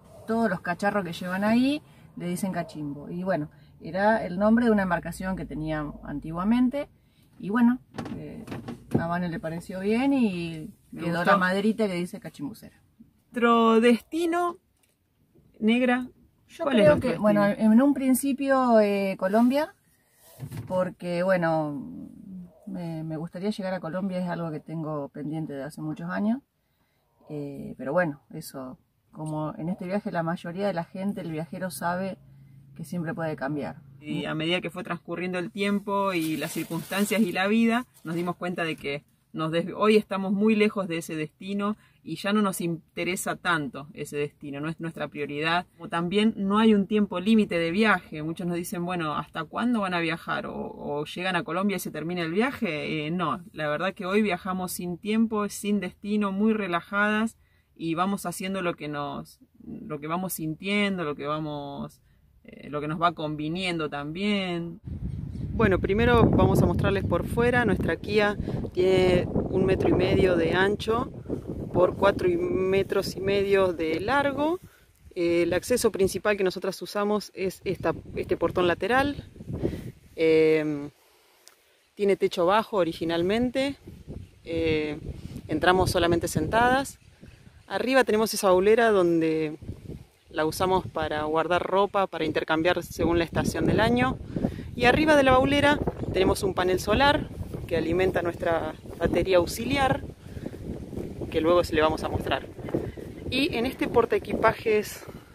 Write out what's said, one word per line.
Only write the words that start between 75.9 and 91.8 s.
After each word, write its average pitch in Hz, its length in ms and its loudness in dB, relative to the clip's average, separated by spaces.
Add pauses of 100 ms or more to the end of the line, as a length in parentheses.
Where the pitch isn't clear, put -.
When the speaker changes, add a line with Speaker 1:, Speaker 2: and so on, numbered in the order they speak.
Speaker 2:
principal 190 440 0
que 196 60 -2
nosotras 185 400 -2
usamos 208 520 -2
es 185 300 -6
esta, 170 300 -2 (220)
este 185 200 -2
portón 175 300 0
lateral. 247 640 0 (840)
Em, 156 720 4 (1040)
tiene 202 220 2
techo 185 300 0
bajo 208 320 2
originalmente. 190 960 0 (680)
Eh, 156 560 -2 (480)
entramos 170 460 -2
solamente 175 340 -2
sentadas. 233 720 -2 (720)
Arriba 240 340 2
tenemos 214 320 0
esa 208 140 0
baulera 214 420 6
donde 160 680 2 (720)
la 156 160 -2
usamos 185 400 0
para 151 360 -4
guardar 160 400 2
ropa, 196 460 2